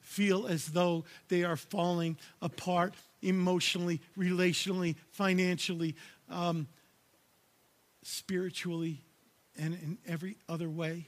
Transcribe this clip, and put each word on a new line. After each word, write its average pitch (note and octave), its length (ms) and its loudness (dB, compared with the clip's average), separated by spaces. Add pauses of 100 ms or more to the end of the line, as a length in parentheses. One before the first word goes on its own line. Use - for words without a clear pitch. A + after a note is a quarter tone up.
feel G3 460 2
as D#3+ 200 -2
though E3+ 380 2 (240)
they F3 140 4
are E3+ 120 0
falling E3+ 640 0 (240)
apart F3 540 0 (260)
emotionally, F3+ 800 2 (160)
relationally, F3+ 800 2 (160)
financially, F3+ 840 0 (340)
um, E3+ 380 -2 (1300)
spiritually, E3+ 1000 -4 (580)
and D#3 180 -4
in E3+ 220 -8 (100)
every F3 280 -6 (140)
other E3 200 -4
way? E3 380 -4